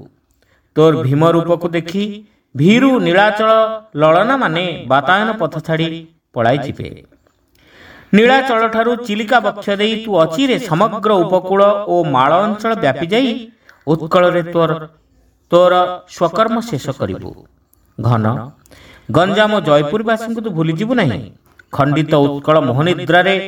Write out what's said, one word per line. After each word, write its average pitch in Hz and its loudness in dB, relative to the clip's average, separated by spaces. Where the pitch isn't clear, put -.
ତୋର 160 6
ଭୀମ 139 0
ରୂପକୁ 165 0
ଦେଖି 170 -4
ଭୀରୁ 220 4
ନୀଳାଚଳ 208 2
ଲଳନାମାନେ 175 2
ବାତାୟନ 175 2
ପଥ 156 -4
ଛାଡ଼ି 165 -2
ପଳାଇଯିବେ। 120 -2
ନୀଳାଚଳଠାରୁ 226 2
ଚିଲିକା 233 -2
ବକ୍ଷ 202 -6
ଦେଇ 220 0
ତୁ 220 -10
ଅଚିରେ 240 0
ସମଗ୍ର 196 -2
ଉପକୂଳ 185 0
ଓ 175 -2
ମାଳ 131 4
ଅଞ୍ଚଳ 214 -4
ବ୍ୟାପି 147 -2
ଯାଇ 233 0
ଉତ୍କଳରେ 170 0
ତୋର, 165 0
ତୋର 180 6
ସ୍ୱକର୍ମ 180 -2
ଶେଷ - -8
କରିବୁ। 95 -8
ଘନ, 117 0
ଗଞ୍ଜାମ 196 2
ଜୟପୁରବାସୀଙ୍କୁ 214 0
ତୁ 226 -8
ଭୁଲିଯିବୁ 165 -2
ନାହିଁ। 156 0
ଖଣ୍ଡିତ 151 0
ଉତ୍କଳ 143 0
ମୋହନିଦ୍ରାରେ 160 0